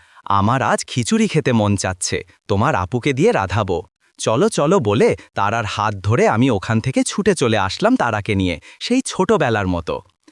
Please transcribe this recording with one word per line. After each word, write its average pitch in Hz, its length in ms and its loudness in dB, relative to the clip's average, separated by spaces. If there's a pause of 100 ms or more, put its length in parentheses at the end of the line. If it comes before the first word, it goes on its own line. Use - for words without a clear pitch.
(260)
"আমার 101 360 2
আজ 160 220 0
খিচুড়ি 214 440 0
খেতে 143 240 0
মন 104 240 2
চাচ্ছে, 92 420 -4 (300)
তোমার 110 260 2
আপুকে 113 380 -2
দিয়ে 131 200 2
রাঁধাবো।" 95 460 -2 (400)
"চলো, 117 300 0
চলো" 160 320 2
বলে 113 280 2 (260)
তারার 107 320 -2
হাত 107 360 -2
ধরে 120 260 2
আমি 123 220 2
ওখান 113 300 0
থেকে 135 240 -2
ছুটে 196 300 0
চলে 110 240 0
আসলাম 98 380 0
তারাকে 110 380 -2
নিয়ে, 90 220 0 (240)
সেই 254 220 0
ছোটবেলার 135 680 0
মতো। 82 280 -2 (360)